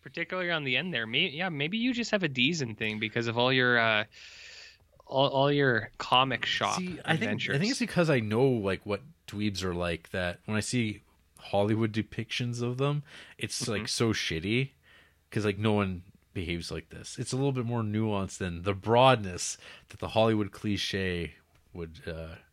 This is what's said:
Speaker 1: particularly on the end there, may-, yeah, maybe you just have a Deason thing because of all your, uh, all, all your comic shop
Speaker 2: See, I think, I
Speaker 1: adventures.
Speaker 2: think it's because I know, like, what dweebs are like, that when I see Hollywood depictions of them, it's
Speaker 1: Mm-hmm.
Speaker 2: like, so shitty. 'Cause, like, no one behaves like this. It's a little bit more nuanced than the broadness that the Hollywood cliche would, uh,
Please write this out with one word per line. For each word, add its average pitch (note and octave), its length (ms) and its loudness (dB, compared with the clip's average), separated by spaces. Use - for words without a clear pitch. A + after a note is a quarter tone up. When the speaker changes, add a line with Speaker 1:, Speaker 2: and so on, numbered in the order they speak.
Speaker 1:
particularly F3 480 -6
on D#3 120 -2
the B2+ 140 0
end E3+ 160 -2
there, A#2 140 -2
may-, D3 220 0
yeah, D#3+ 200 -4
maybe D#3+ 280 -2
you B3 160 0
just A#3 180 -4
have G3+ 120 0
a D#3+ 60 0
Deason B2+ 480 0
thing G#2+ 220 -2
because A2+ 280 -2
of A#2 100 -2
all B2 140 4
your, B2 280 4
uh, A2 240 4
all, C3+ 220 2
all C3+ 220 4
your C3+ 460 2
comic B2+ 480 2
shop G2+ 320 0
Speaker 2:
See, F#3 80 -4
I F3+ 60 -6
think, - 160 -10
I D#3+ 60 2
Speaker 1:
adventures. G#2+ 460 0
Speaker 2:
think G#3 120 0
it's C4+ 80 -4
because F3+ 300 2
I C#3 100 4
know, A2 260 2
like, G2+ 400 2
what G2+ 160 -2
dweebs G2+ 360 -2
are F#2 100 -2
like, F2 380 -2
that F2+ 340 -2
when G#2+ 120 -2
I G#2 40 0
see A2 400 -2
Hollywood G#2+ 540 2
depictions A#2+ 680 -4
of A#2+ 160 -4
them, C#3+ 240 0
it's - 240 -6
Speaker 1:
Mm-hmm. A#2+ 80 -4
Speaker 2:
like, G#2+ 160 -2
so A#2 260 2
shitty. G#2 580 0
'Cause, G#2+ 120 -2
like, G#2 140 2
no G#2+ 160 4
one F#2+ 300 0
behaves E2+ 380 -4
like E2 180 -8
this. - 300 -14
It's B2+ 140 -4
a - 20 -2
little C#3 160 2
bit B2+ 140 -2
more A#2 160 -2
nuanced G#2 560 0
than E2+ 240 -4
the G2 120 0
broadness G#2+ 840 4
that - 100 -18
the F2+ 100 -4
Hollywood A2 420 4
cliche F#2 840 -2
would, E2 340 -12
uh, E2 280 -10